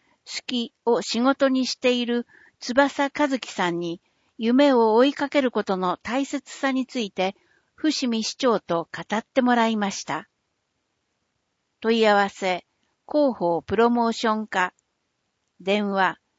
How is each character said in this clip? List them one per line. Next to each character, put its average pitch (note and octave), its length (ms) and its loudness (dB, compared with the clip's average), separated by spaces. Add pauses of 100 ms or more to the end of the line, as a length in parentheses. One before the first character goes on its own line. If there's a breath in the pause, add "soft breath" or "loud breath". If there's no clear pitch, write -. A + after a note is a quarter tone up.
(260)
好 - 200 -12
き A#3+ 280 -6 (120)
を A#3 160 2
仕 A3+ 200 -4
事 C4+ 280 2
に C4 160 0
し - 100 -6
て B3 180 0
い A#3+ 120 -2
る A#3+ 200 -2 (340 soft breath)
翼 C#4 580 0
和 D4 120 2 (100)
希 - 140 -12
さ F3+ 160 -2
ん E3+ 100 -2
に、 F3 220 -6 (360)
夢 B3+ 360 4
を A3+ 220 4
追 B3 100 6
い C#4 80 0
か C#4 160 -4
け D4 100 0
る C4 120 0
こ G#3 120 -4
と F#3+ 140 -2
の F3+ 240 -2
大 C4+ 240 -4
切 - 260 -10
さ C4+ 200 -4
に C4 160 -2
つ C4 120 -8
い G#3 120 -4
て、 F#3+ 240 -2 (400)
伏 D4 320 -2
見 A3+ 160 -2
市 - 120 -6
長 A#3 240 2
と E3 320 -4
語 - 260 -6
っ A3+ 60 -4
て - 200 0
も B3 100 4
ら A#3 140 4
い A3+ 100 -2
ま G3+ 140 -2
し - 120 -10
た。 D3+ 240 -8 (1500)
問 A3+ 200 0
い A3 80 4
合 G#3 80 4
わ G3+ 140 2
せ、 F#3 360 -4 (420)
広 C#4+ 300 0
報 E3+ 240 -2
プ - 140 -6
ロ A#3 160 4
モ A#3 180 2
ー - 40 0
シ - 140 -4
ョ A3 80 0
ン G#3+ 120 -8
課。 F3+ 260 -4 (840)
電 G3+ 320 -2
話、 F#3+ 260 0 (220)